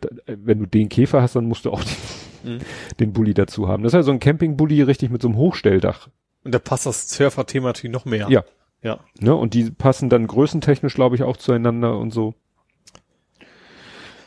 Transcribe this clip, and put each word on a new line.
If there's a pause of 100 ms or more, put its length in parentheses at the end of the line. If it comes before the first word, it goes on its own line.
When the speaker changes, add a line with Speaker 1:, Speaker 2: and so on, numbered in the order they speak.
(260)
Speaker 1:
äh,
wenn
du
den
Käfer
hast,
dann
musst
du
auch (640)
den,
Speaker 2:
Mhm. (420)
Speaker 1:
den
Bulli
dazu
haben.
Das
ist
ja
so
ein
Campingbully,
richtig
mit
so
einem
Hochstelldach. (360)
Speaker 2:
Und
da
passt
das
Surfer-Thema
natürlich
noch
mehr.
Speaker 1:
Ja. (400)
Speaker 2:
Ja. (220)
Speaker 1:
Ne?
Und
die
passen
dann
größentechnisch,
glaub
ich,
auch
zueinander
und
so. (1900)